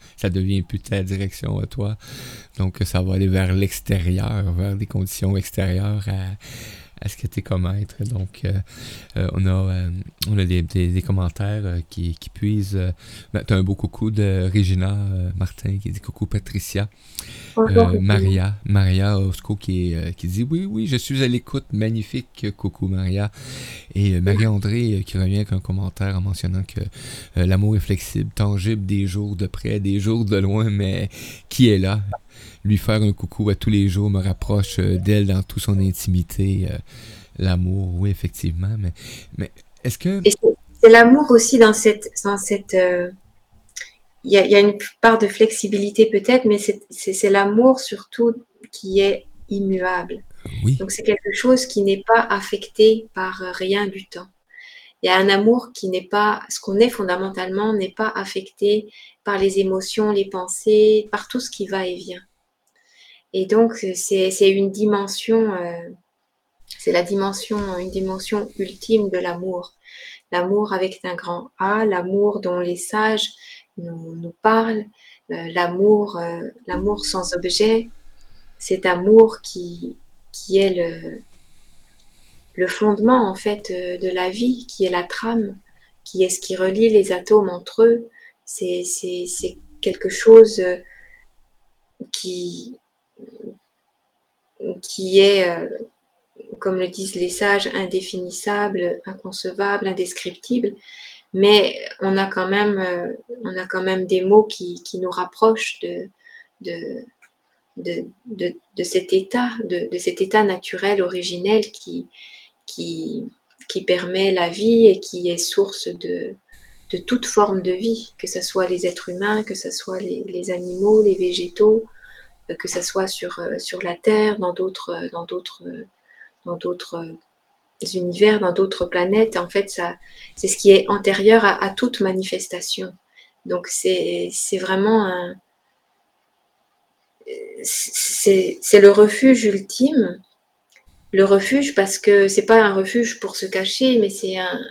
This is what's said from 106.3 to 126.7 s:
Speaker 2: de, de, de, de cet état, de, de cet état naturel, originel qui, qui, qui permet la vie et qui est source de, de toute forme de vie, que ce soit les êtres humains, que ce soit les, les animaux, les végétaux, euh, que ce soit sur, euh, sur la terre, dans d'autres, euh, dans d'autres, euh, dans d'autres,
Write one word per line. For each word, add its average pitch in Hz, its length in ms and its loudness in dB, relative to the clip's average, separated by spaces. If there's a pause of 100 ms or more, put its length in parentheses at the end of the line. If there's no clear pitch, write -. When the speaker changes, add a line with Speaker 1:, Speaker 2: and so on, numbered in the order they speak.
Speaker 2:
de, 170 420 -10 (720)
de, 175 280 -8 (220)
de, 180 260 -6 (240)
de 180 60 -4
cet 180 300 -2
état, 240 360 0 (140)
de, 175 280 -4
de 180 60 -4
cet 175 240 -4
état 202 220 2
naturel, 196 580 -2
originel 180 720 -2
qui, 170 360 -12 (600)
qui, 160 580 -10 (420)
qui - 160 -8
permet 185 480 0
la 175 180 0
vie 220 380 6
et 190 120 8
qui 180 300 -6
est 170 80 -2
source - 500 -2
de, 175 480 -8 (560)
de 185 60 -4
toute 240 280 -6
forme 196 380 0
de 185 80 -2
vie, 220 480 -6
que - 80 -10
ce 185 140 -8
soit 185 260 -4
les 180 180 -4
êtres 175 240 -6
humains, 208 340 -2
que 202 120 -10
ce 180 160 -10
soit 185 280 -10
les, 180 280 -8
les 180 240 -8
animaux, 185 500 2
les 202 140 4
végétaux, 185 680 2 (640)
euh, 175 40 -10
que 180 120 -10
ce 175 160 -6
soit 190 240 -2
sur, 180 320 -10
euh, 175 180 -8
sur 180 240 -10
la 175 140 -6
terre, 214 420 2
dans 180 160 -4
d'autres, 185 380 -6
euh, 175 200 -8
dans 170 140 -10
d'autres, 180 400 -12
euh, 175 220 -14 (580)
dans 175 120 -8
d'autres, 180 400 -8